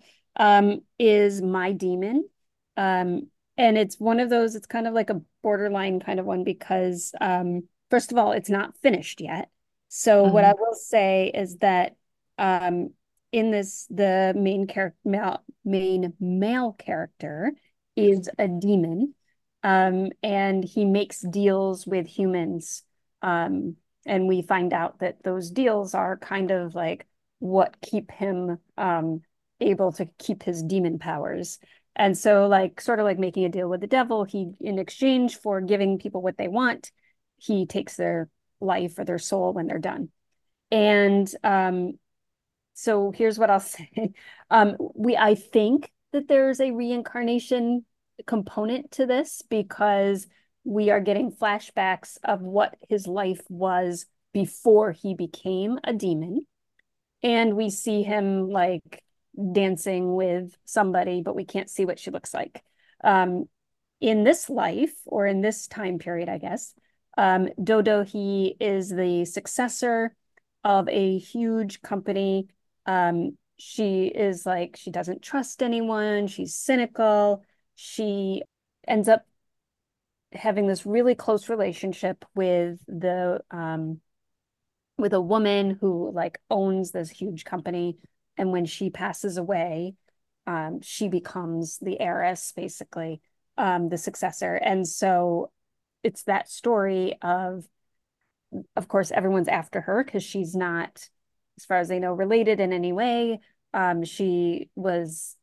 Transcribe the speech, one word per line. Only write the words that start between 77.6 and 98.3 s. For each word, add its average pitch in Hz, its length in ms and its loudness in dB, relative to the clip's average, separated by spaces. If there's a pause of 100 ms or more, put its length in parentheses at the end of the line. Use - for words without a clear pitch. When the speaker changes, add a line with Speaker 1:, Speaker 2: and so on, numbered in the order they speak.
Speaker 1:
She 196 680 -4 (440)
ends 214 220 2
up 220 180 4 (1080)
having 202 340 0
this 190 180 -2
really 240 300 4
close 214 340 -2
relationship 190 760 -4 (100)
with 180 520 0
the, 180 540 -2 (100)
um, 160 500 -6 (960)
with 202 160 0
a 190 80 2
woman 202 600 2
who, 185 320 -2
like, 170 280 -6 (100)
owns 190 420 0
this 170 180 -6
huge 185 340 -10
company. 175 540 -6 (380)
And 190 160 -2
when 175 120 0
she 185 260 -6
passes 185 460 -8
away, 175 580 -4 (520)
um, 165 360 -6
she - 260 -8
becomes 170 720 -6
the 190 220 -8
heiress, 175 520 -4
basically, 165 680 -12 (360)
um, 180 320 0
the 170 100 -4
successor. 175 560 -6
And 190 320 0
so 175 640 0 (520)
it's - 220 -4
that - 240 -2
story 196 760 0
of, 180 440 -2 (1080)